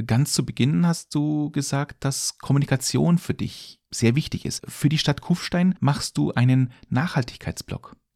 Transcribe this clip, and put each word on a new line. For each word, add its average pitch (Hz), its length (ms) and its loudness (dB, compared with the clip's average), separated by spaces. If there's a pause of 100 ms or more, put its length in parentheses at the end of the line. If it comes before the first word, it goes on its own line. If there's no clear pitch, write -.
Ganz 120 280 2
zu 139 140 0
Beginn 165 400 2
hast - 280 -2
du 151 360 0
gesagt, 139 560 -4
dass - 320 -4
Kommunikation 143 800 2
für - 160 -4
dich - 440 -10 (120)
sehr 117 260 2
wichtig - 300 -4
ist. - 200 -8
Für - 220 0
die 151 80 2
Stadt - 240 0
Kufstein 180 580 0
machst - 380 0
du 147 160 0
einen 127 400 4 (160)
Nachhaltigkeitsblog. - 1080 -4 (200)